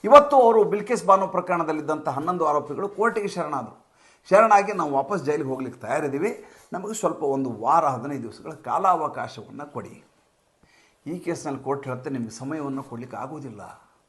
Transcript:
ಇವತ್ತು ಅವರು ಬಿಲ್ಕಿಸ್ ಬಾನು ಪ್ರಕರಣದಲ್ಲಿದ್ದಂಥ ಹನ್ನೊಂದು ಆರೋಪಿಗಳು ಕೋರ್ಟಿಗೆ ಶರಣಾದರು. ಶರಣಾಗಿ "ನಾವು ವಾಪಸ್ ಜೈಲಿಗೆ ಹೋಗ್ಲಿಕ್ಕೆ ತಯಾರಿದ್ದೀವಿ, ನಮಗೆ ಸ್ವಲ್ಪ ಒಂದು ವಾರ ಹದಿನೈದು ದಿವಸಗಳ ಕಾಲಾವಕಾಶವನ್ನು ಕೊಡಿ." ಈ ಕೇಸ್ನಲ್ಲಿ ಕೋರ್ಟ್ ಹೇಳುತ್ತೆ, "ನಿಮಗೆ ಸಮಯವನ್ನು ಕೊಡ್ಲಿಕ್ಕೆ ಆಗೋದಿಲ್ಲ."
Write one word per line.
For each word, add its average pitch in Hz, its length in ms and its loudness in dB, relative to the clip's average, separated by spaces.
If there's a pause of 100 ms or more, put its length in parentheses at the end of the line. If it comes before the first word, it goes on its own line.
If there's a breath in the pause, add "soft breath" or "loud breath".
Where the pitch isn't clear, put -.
ಇವತ್ತು 285 340 10
ಅವರು 226 260 6
ಬಿಲ್ಕಿಸ್ 196 420 -2
ಬಾನು 190 220 6
ಪ್ರಕರಣದಲ್ಲಿದ್ದಂಥ 156 800 -2
ಹನ್ನೊಂದು 160 360 -2
ಆರೋಪಿಗಳು 147 440 -2
ಕೋರ್ಟಿಗೆ 214 380 -2
ಶರಣಾದರು. 151 580 -8 (440 soft breath)
ಶರಣಾಗಿ 202 440 6
"ನಾವು 156 180 -4
ವಾಪಸ್ 135 320 -2
ಜೈಲಿಗೆ 147 260 -2
ಹೋಗ್ಲಿಕ್ಕೆ 131 320 -8
ತಯಾರಿದ್ದೀವಿ, 143 640 -4 (280 loud breath)
ನಮಗೆ 190 200 -8
ಸ್ವಲ್ಪ 160 300 -4
ಒಂದು 135 280 -2
ವಾರ 131 340 2
ಹದಿನೈದು 131 380 -4
ದಿವಸಗಳ 117 280 -14
ಕಾಲಾವಕಾಶವನ್ನು 143 1200 -4
ಕೊಡಿ." 85 300 -14 (1040 soft breath)
ಈ 170 120 -8
ಕೇಸ್ನಲ್ಲಿ 151 440 -6
ಕೋರ್ಟ್ 139 220 -4
ಹೇಳುತ್ತೆ, 127 240 -8
"ನಿಮಗೆ 120 200 -6
ಸಮಯವನ್ನು 139 540 -8
ಕೊಡ್ಲಿಕ್ಕೆ 120 340 -14
ಆಗೋದಿಲ್ಲ." 123 720 -14 (200)